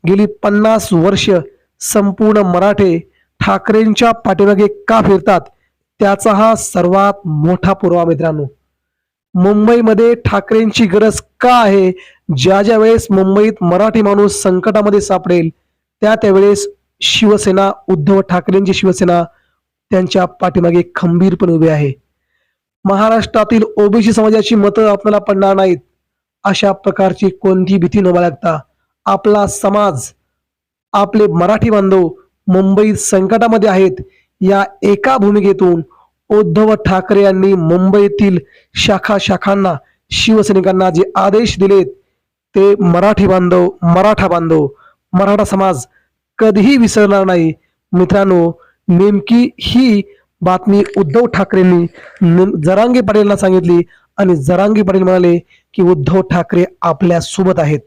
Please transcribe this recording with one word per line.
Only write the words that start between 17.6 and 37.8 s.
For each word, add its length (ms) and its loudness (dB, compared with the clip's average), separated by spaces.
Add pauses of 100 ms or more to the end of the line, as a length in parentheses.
उद्धव 320 0
ठाकरेंची 540 -2
शिवसेना 500 0 (680)
त्यांच्या 340 -2
पाठीमागे 680 -2
खंबीरपणे 580 0
उभी 160 2
आहे. 240 -2 (920)
महाराष्ट्रातील 760 0 (140)
ओबीसी 360 2
समाजाची 420 0
मतं 340 0
आपल्याला 300 0
पडणार 360 0
नाहीत, 240 0 (680)
अशा 280 -2
प्रकारची 580 -2
कोणती 480 0
भीती 220 0
न 120 2
बाळगता 480 -2 (440)
आपला 420 0
समाज, 680 -4 (800)
आपले 340 0
मराठी 440 -2
बांधव 380 0 (400)
मुंबईत 460 0
संकटामध्ये 760 -2
आहेत, 200 2 (500)
या 240 0 (180)
एका 340 0
भूमिकेतून 640 0 (460)
उद्धव 460 2
ठाकरे 480 0
यांनी 320 2
मुंबईतील 840 0 (360)